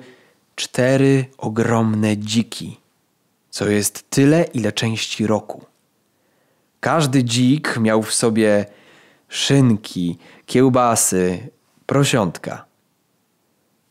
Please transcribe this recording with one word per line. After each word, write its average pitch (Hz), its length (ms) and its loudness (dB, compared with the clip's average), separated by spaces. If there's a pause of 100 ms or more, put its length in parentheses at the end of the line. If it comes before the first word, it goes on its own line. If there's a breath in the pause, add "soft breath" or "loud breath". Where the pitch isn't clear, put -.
(560 loud breath)
cztery 135 720 2 (120)
ogromne 110 800 0
dziki, 107 600 -6 (720)
co 101 200 -4
jest 104 400 -2
tyle, 147 340 4
ile 107 280 -4
części 113 560 -4
roku. - 380 -4 (1120)
Każdy 135 440 0
dzik 123 540 0
miał 110 260 2
w 104 100 -8
sobie 107 520 2 (640 soft breath)
szynki, 104 880 0 (280 loud breath)
kiełbasy, 117 1040 2 (360)
prosiątka. 127 800 -2 (1300)